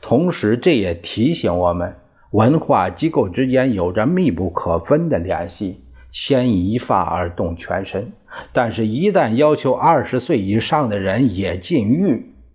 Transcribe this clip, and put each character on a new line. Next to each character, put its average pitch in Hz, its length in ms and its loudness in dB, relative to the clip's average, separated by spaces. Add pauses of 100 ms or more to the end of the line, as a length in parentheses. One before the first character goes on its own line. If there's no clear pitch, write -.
同 165 280 2
时， 107 240 0
这 151 200 2
也 95 180 0
提 110 400 -2
醒 90 240 0
我 90 160 2
们， 87 220 -4 (340)
文 120 300 4
化 101 320 2
机 156 180 -2
构 120 180 0
之 120 200 -2
间 127 260 2
有 90 180 0
着 107 140 0
密 180 240 2
不 87 220 -2
可 85 260 -2
分 156 320 0
的 123 80 0
联 87 320 -4
系， - 340 -10 (280)
牵 123 440 0
一 95 220 0
发 107 240 0
而 85 300 -2
动 85 240 -4
全 90 280 -6
身。 - 280 -8 (420)
但 117 180 0
是， 113 140 -2
一 143 260 0
旦 151 220 2
要 151 220 4
求 135 180 0
二 143 320 2
十 127 140 -2
岁 135 180 0
以 101 220 0
上 139 300 0
的 101 100 -4
人 98 360 0
也 92 220 -4
禁 117 300 -2
欲 151 480 0 (200)